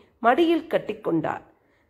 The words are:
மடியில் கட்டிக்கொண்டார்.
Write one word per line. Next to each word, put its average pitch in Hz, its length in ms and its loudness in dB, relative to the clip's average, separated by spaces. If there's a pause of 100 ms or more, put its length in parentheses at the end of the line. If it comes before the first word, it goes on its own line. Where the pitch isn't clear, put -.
(180)
மடியில் 320 500 2
கட்டிக்கொண்டார். - 720 -4 (500)